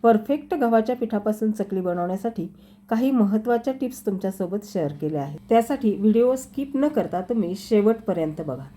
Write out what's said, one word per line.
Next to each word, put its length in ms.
परफेक्ट 500
गव्हाच्या 420
पिठापासून 560
चकली 300
बनवण्यासाठी 640
काही 220
महत्त्वाच्या 640
टिप्स 320
तुमच्यासोबत 600
शेअर 280
केल्या 280
आहेत. 180
त्यासाठी 420
व्हिडिओ 440
स्किप 400
न 120
करता 340
तुम्ही 360
शेवटपर्यंत 840
बघा. 220